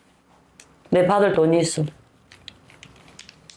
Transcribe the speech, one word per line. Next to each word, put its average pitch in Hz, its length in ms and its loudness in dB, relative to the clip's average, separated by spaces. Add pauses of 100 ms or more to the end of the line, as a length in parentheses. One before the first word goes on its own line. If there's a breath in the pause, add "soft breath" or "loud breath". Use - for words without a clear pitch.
(880)
내 180 180 2
받을 202 260 0
돈이 160 260 2
있어. 165 240 -4 (1700)